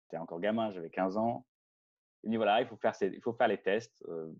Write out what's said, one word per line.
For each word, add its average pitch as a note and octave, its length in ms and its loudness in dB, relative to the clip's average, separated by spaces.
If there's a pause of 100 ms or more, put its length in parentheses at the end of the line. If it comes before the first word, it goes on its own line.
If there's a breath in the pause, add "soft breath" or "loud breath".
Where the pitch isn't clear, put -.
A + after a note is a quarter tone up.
j'étais - 160 -10
encore E2 240 -8
gamin, A2 300 0
j'avais F2 180 -8
quinze F#2+ 300 -2
ans. A#2 260 0 (760)
Il G#2+ 80 -4
dit, A2+ 60 2
voilà, A2 260 6
il B2+ 40 -4
faut G#2+ 120 -12
faire A2 160 0
ces, G2 140 2
il - 120 -8
faut A#2 140 -2
faire A#2+ 140 4
les G2+ 120 0
tests. - 480 -2
Euh, D#2+ 320 -8